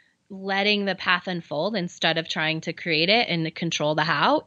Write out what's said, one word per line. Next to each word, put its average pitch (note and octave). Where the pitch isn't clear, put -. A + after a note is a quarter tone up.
letting G3
the F#3
path F3+
unfold F3
instead E3+
of D#3+
trying D#3+
to E3
create E3
it A#3
and D#3+
control D#3
the D#3
how, E3